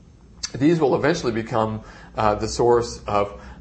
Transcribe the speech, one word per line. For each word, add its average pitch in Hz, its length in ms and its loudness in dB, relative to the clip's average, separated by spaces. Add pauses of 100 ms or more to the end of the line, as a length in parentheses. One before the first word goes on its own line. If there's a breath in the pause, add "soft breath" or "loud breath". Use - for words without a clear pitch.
(540)
These 151 240 2
will 135 160 4
eventually 139 380 0
become, 110 500 -2 (340 loud breath)
uh, 107 200 2
the 110 100 -4
source 120 600 2
of, 101 340 -2 (200 loud breath)